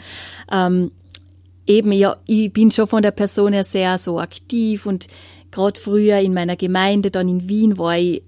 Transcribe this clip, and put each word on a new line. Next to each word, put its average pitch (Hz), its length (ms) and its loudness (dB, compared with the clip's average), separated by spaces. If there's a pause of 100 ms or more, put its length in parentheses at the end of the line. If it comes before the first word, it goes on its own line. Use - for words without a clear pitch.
(120)
<laughs> - 380 -18
Ähm, 180 400 0 (720)
eben, 208 280 4
ja, 196 240 2 (100)
ich 214 260 0
bin 220 200 6
schon 214 160 0
von 214 160 2
der 208 80 2
Person 202 400 0
her 202 100 0
sehr 185 360 -2
so 170 200 -6
aktiv 220 640 -4
und 190 220 -6 (460)
grad 202 260 -2
früher 208 400 2
in 190 160 0
meiner 180 220 -4
Gemeinde, 190 560 0
dann 180 160 -2
in 180 200 -4
Wien, 214 300 2
war 170 180 -2
ich 175 320 -2